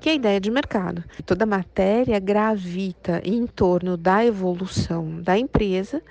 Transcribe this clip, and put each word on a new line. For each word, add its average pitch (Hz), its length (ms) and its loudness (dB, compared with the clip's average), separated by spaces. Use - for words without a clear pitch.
que - 80 0
é 320 40 4
a - 20 4
ideia 214 260 2
de 196 100 -2
mercado. 185 520 -2
Toda 185 180 2
a - 20 2
matéria 208 720 2
gravita 190 1040 -2
em 233 220 0
torno 180 500 0
da 185 280 4
evolução 180 960 -2
da 180 160 2
empresa 214 640 -2